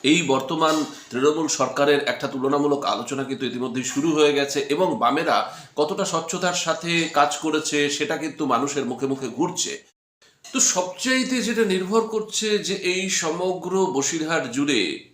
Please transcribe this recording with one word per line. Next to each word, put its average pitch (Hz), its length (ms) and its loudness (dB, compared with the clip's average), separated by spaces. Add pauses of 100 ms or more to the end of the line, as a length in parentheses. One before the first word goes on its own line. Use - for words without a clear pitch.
এই 165 180 6
বর্তমান 156 640 2 (240)
তৃণমূল 151 380 2
সরকারের 143 600 2
একটা 131 200 -2
তুলনামূলক 139 580 0
আলোচনা 117 380 -2
কিন্তু 131 220 -6
ইতিমধ্যেই 123 380 -4
শুরু 143 280 0
হয়ে 151 220 6
গেছে, 139 260 0
এবং 147 400 0
বামেরা 127 580 2 (180)
কতটা 170 300 0
স্বচ্ছতার 170 480 -2
সাথে 165 600 -2
কাজ 147 240 4
করেছে, 151 520 0
সেটা 147 280 -2
কিন্তু 160 280 -4
মানুষের 131 400 0
মুখে 123 220 -4
মুখে 135 200 -4
ঘুরছে। 127 560 -4 (680)
তো 269 60 -2
সবচাইতে 254 840 0
যেটা 220 240 2
নির্ভর 190 360 2
করছে 214 560 -2
যে 175 180 -2
এই 185 340 -2
সমগ্র 180 760 0
বসিরহাট 147 680 -2
জুড়ে 123 480 0 (140)